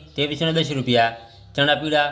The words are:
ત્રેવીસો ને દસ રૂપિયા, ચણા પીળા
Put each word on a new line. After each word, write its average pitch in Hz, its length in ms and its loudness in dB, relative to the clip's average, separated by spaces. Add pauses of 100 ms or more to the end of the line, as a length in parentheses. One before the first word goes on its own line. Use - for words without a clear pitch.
(120)
ત્રેવીસો 143 340 -4
ને 160 100 0
દસ 156 220 0
રૂપિયા, 117 340 2 (400)
ચણા 147 280 0
પીળા 151 320 0